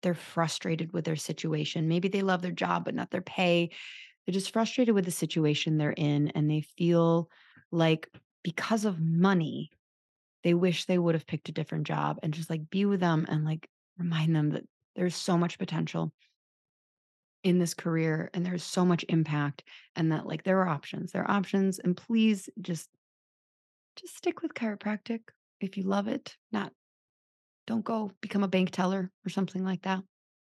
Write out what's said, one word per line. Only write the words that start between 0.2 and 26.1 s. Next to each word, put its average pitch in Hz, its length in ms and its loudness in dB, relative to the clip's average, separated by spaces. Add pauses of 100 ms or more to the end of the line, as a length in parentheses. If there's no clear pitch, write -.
with 170 140 -4
their 160 100 0
situation. 156 720 -4
Maybe 175 220 2
they 196 120 -2
love 185 200 2
their 180 100 -4
job, 175 340 -2
but - 80 -4
not - 160 -6
their 190 120 -4
pay. 175 500 2 (540)
They're 180 80 -2
just 190 180 -2
frustrated 226 420 2
with 196 120 4
the 180 60 -4
situation 160 680 0
they're 147 140 2
in, 147 440 2
and 151 160 2
they 156 100 2 (160)
feel 170 520 4 (420)
like 160 380 2 (340)
because 202 400 -2
of 190 160 0
money, 165 720 2 (720)
they 175 100 4
wish 175 300 2
they 185 140 2
would 170 180 4
have 156 100 -2
picked - 220 -6
a 160 60 -10
different 156 340 -4
job, 147 340 -2
and 156 120 -2
just, 160 160 -8
like, 160 200 -6
be 196 160 0
with 202 140 2
them 165 300 2
and, 156 160 0
like, 156 240 -4 (280)
remind 165 380 0
them 151 140 2
that - 140 -4 (340)
there's 180 180 -2
so 175 220 0
much 170 200 0
potential 165 540 -4 (1300)
in 180 140 4
this 170 160 2
career 160 600 -2
and 175 120 -2
there's 180 180 -4
so - 200 0
much 175 240 4
impact, 151 560 0 (320)
and 160 160 2
that, - 160 -2
like, 160 160 -8
there 190 160 2
are 185 80 2
options, 170 460 -6
there - 100 -2
are - 80 0
options. 196 480 2
And 180 160 0
please 220 540 2 (100)
just, 180 300 -8 (1040)
just - 220 -16
stick - 240 -4
with 330 120 -6
chiropractic 214 680 -4 (380)
if 196 180 -6
you 190 60 -4
love 196 240 0
it, - 280 -6 (160)